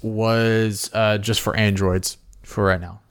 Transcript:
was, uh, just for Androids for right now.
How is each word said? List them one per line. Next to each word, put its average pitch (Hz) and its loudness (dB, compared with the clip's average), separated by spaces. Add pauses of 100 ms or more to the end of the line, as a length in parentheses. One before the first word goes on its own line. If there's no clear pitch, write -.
was, 110 0
uh, 107 2
just 107 -2
for - -2
Androids 98 0 (240)
for - -4
right 92 2
now. 90 -14 (100)